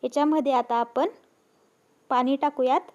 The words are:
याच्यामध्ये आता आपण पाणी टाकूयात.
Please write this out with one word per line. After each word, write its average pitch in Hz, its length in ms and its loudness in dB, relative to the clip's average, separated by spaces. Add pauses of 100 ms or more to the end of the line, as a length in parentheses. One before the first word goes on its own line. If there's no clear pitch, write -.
याच्यामध्ये 285 500 0
आता 240 220 0
आपण 240 340 -2 (1000)
पाणी 254 260 2
टाकूयात. 285 600 0